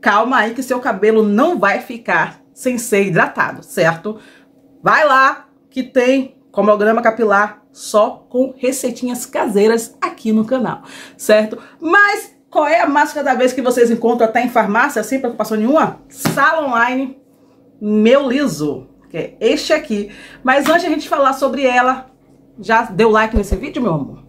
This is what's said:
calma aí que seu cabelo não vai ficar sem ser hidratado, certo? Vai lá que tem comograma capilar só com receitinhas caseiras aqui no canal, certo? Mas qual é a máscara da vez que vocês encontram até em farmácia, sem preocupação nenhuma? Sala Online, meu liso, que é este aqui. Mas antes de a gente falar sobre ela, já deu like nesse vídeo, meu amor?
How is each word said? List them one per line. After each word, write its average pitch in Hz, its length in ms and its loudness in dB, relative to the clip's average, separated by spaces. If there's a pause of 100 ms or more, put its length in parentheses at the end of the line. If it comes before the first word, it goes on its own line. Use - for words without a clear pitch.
calma 233 380 2
aí 226 160 0
que 269 80 -8
seu 254 180 -4
cabelo 220 420 2
não 240 360 2
vai 196 240 0
ficar 185 580 -4 (140)
sem 247 240 -4
ser 202 260 0
hidratado, 196 580 -2
certo? 175 560 -2 (640)
Vai 220 240 2
lá 269 420 2 (200)
que 262 140 -8
tem 254 560 -2 (120)
comograma 208 520 2
capilar 214 680 0
só - 560 -2
com 262 300 -2
receitinhas 247 680 -4
caseiras 226 760 0
aqui 220 320 -4
no 220 140 2
canal, 240 340 -4 (380)
certo? 214 400 2 (200)
Mas 339 560 2 (140)
qual 311 180 0
é 320 140 2
a 339 80 0
máscara 294 340 0
da 269 120 0
vez 254 180 2
que 277 80 -6
vocês 247 300 2
encontram 233 360 0
até 240 160 0
em 247 60 -2
farmácia, 226 540 0
sem 269 160 -4
preocupação 226 400 -4
nenhuma? 240 500 0
Sala 294 580 -2
Online, 262 540 -2 (580)
meu 214 480 2
liso, 156 640 -4 (220)
que 170 80 -10
é - 220 -10
este 240 340 0
aqui. 208 360 -4 (320)
Mas 269 280 2
antes 339 100 4
de 349 60 -4
a 320 40 -2
gente 311 160 -4
falar 269 280 2
sobre 269 320 -2
ela, 247 400 0 (520)
já 226 260 0
deu 220 260 2
like 220 260 2
nesse 202 200 -2
vídeo, 277 260 -6
meu 202 100 0
amor? 139 360 -6